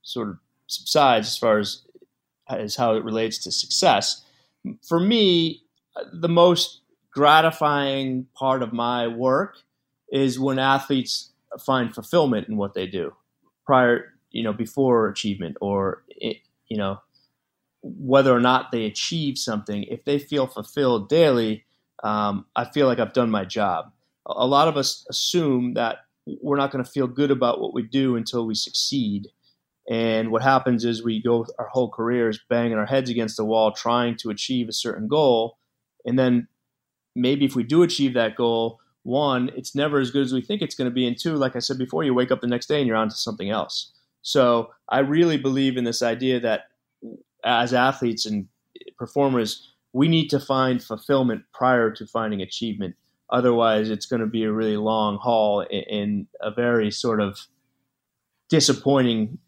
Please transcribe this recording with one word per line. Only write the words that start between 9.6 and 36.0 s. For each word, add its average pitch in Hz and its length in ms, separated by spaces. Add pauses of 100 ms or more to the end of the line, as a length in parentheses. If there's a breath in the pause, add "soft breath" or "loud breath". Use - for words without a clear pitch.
is 135 280
when 135 200
athletes 135 720 (280)
find 123 340
fulfillment 123 540
in 110 80
what 98 160
they 95 140
do 90 260 (540)
prior, 123 480 (160)
you 113 120
know, 107 120
before 117 540
achievement, 101 520
or, 98 480
it, - 300 (300)
you 107 100
know, 98 200 (840)
whether 135 520
or 120 60
not 127 320
they 113 140
achieve 139 500
something, 104 480
if - 220
they 143 120
feel 139 280
fulfilled 120 640
daily, 123 560 (360)
um, 104 440 (100)
I 123 80
feel 143 220
like 123 120
I've 110 140
done 120 180
my 101 140
job. 92 480 (340)
A, - 100
a 120 100
lot 143 220
of 147 100
us - 320
assume 127 640
that 117 240 (260)
we're 143 320
not 139 140
gonna 131 140
feel 131 240
good 139 220
about 123 300
what 113 140
we 127 80
do 127 340
until 113 300
we 110 80
succeed. 107 720 (640)
And 113 400
what 113 120
happens 127 420
is 113 180
we 113 200
go 117 240 (120)
our 117 100
whole 123 200
careers 117 500 (120)
banging 117 260
our 107 80
heads 131 240
against 113 300
the 110 80
wall 110 260
trying 120 460
to 117 100
achieve 117 400
a 113 40
certain 110 360
goal. 123 480 (480)